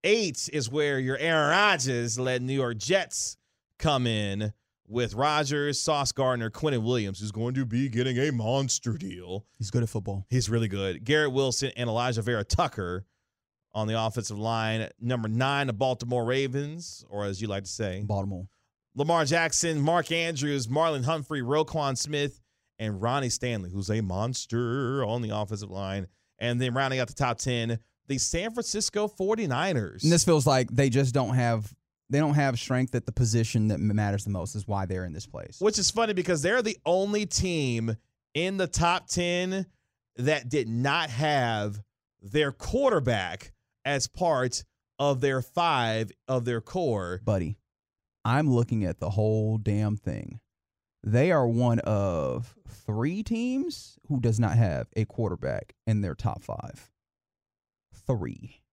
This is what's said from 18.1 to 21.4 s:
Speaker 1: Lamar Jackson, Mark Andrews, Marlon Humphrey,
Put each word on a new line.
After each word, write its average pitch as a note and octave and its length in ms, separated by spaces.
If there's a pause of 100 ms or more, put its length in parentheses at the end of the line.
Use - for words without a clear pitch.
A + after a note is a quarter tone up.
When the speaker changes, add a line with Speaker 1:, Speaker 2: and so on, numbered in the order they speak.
Speaker 1:
Lamar D#3 300
Jackson, D#3+ 560
Mark E3 300
Andrews, D3 560
Marlon D3 360
Humphrey, D3+ 380